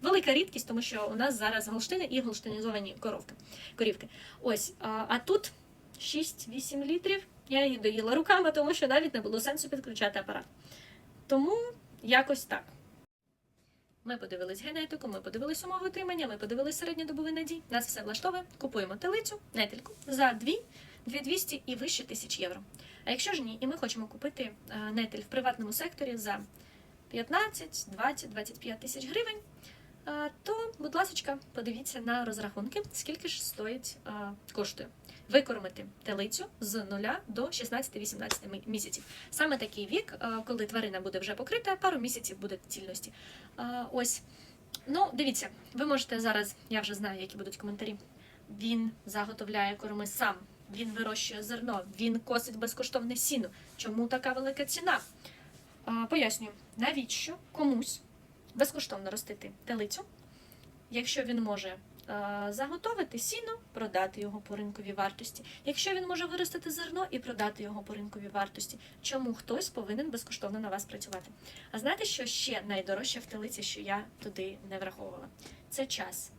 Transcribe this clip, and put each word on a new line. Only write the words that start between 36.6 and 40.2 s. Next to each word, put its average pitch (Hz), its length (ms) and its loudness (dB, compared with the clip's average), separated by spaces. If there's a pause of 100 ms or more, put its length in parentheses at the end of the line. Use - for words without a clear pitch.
з 208 240 -2
нуля 208 440 -2
до 240 240 -2
шістнадцяти-вісімнадцяти 214 960 -4
мі-, 196 180 -8
місяців. - 360 -4 (280)
Саме 302 260 4
такий 208 280 -4
вік, 320 360 0